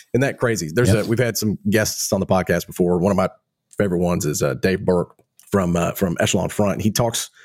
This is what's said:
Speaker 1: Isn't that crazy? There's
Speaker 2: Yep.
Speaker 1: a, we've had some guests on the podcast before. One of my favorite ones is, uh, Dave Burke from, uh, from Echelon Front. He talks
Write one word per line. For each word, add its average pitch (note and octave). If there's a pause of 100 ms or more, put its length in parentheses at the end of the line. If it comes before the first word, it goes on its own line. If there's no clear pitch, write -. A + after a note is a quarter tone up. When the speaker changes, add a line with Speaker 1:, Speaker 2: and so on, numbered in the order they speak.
(140)
Speaker 1:
Isn't B2
that C3+
crazy? E2+
There's B2
Speaker 2:
Yep. G#2+
Speaker 1:
a, -
we've A2+
had A#2
some G#2 (100)
guests -
on G2+
the F2+
podcast F2+
before. F2+
One F#2+
of F#2
my F#2 (480)
favorite F2+
ones F2
is, D2
uh, C#2
Dave F#2+
Burke F2+ (360)
from, F2+
uh, E2+
from F2
Echelon F2+
Front. G2+
He G#2
talks - (160)